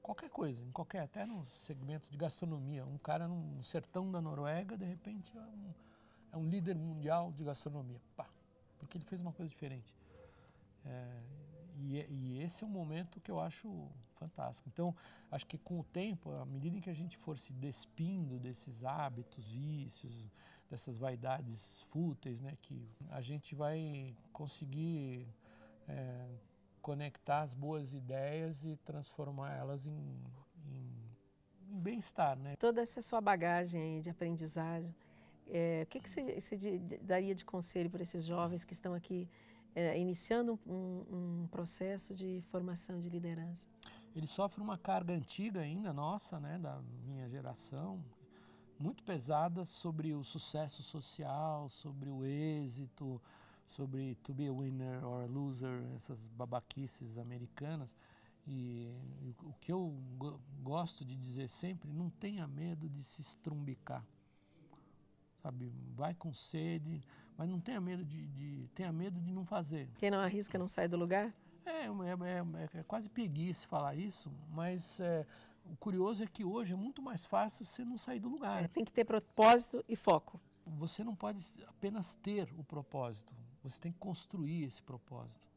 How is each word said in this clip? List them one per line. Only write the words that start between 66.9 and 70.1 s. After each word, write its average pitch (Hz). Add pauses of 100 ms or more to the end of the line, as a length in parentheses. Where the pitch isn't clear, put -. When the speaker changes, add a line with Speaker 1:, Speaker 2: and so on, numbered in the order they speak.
Speaker 1:
mas 160
não 180
tenha 226
medo 180
de, 151
de, 139
tenha 185
medo 175
de 175
não 185
fazer. 160 (100)
Speaker 2:
Quem 202